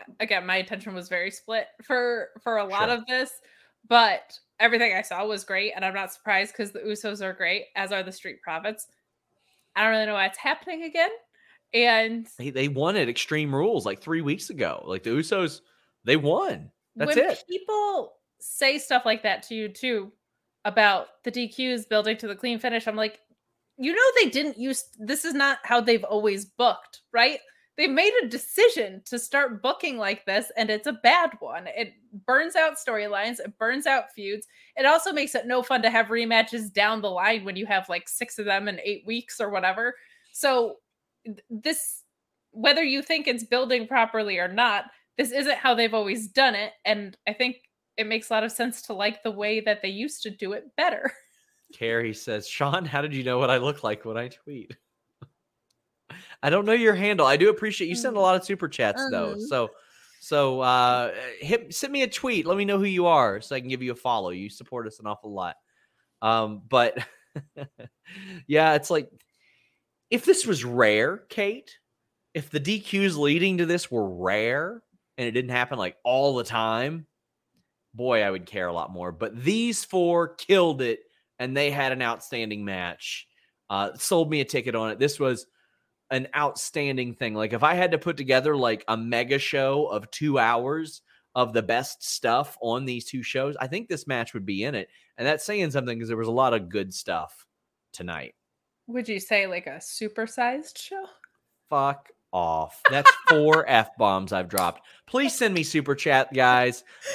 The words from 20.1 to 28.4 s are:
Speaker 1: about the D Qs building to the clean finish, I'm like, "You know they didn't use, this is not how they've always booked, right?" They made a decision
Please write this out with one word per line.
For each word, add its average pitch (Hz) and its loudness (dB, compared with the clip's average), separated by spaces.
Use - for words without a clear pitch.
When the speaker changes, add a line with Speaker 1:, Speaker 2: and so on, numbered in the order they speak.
Speaker 1:
about 202 6
the 240 -4
D 240 -4
Qs 247 -4
building 220 2
to 226 -8
the 196 -8
clean 240 -4
finish, 233 -4
I'm 214 -2
like, 214 -4
"You 277 -2
know 494 6
they 403 6
didn't 285 -2
use, 254 -4
this 233 -4
is 262 -4
not 277 2
how 240 2
they've 226 2
always 202 0
booked, - 0
right?" 254 4
They 302 2
made 349 4
a 247 -4
decision 240 2